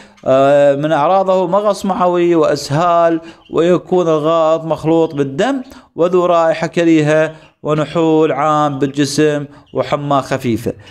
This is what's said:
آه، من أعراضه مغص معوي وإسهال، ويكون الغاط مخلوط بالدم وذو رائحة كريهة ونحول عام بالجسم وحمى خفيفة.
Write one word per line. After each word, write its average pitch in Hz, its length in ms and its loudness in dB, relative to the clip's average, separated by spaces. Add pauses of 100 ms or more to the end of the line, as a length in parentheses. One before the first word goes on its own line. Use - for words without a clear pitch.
(260)
آه، 139 500 4
من 151 160 -2
أعراضه 185 560 0
مغص 202 380 -2
معوي 175 500 0
وإسهال، 165 880 0 (320)
ويكون 175 540 0
الغاط 160 560 0
مخلوط 160 520 -2
بالدم 156 460 -4 (340)
وذو 175 300 0
رائحة 165 420 0
كريهة 156 640 2 (320)
ونحول 156 680 0
عام 147 480 -2
بالجسم 143 680 -2 (280)
وحمى 143 480 -2
خفيفة. 131 520 -4 (180)